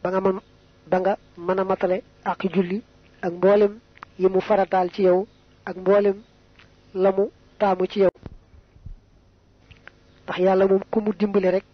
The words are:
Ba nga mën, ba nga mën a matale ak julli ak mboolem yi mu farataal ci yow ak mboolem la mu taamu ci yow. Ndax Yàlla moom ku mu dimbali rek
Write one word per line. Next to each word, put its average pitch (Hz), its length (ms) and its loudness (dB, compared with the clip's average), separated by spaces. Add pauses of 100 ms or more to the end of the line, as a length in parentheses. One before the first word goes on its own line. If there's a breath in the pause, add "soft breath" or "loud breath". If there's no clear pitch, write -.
Ba 175 60 -2
nga 190 120 0
mën, 190 160 0 (500)
ba 175 120 0
nga 185 140 0 (240)
mën 180 220 -2
a 190 40 0
matale 185 340 -2 (280)
ak 180 160 -6 (100)
julli 180 260 -2 (460)
ak 180 100 -4
mboolem 202 400 2 (440)
yi 185 120 0
mu 185 120 0
farataal 190 500 0
ci 214 120 -6
yow 180 160 4 (480)
ak 180 100 -10
mboolem 196 400 2 (760)
la 190 180 2
mu 190 120 0 (340)
taamu 185 300 0
ci - 120 -6
yow. 190 140 4 (2250)
Ndax - 120 -8
Yàlla 190 280 2
moom 196 220 2
ku - 120 -2
mu 214 120 -4
dimbali 196 360 -2
rek 185 240 -2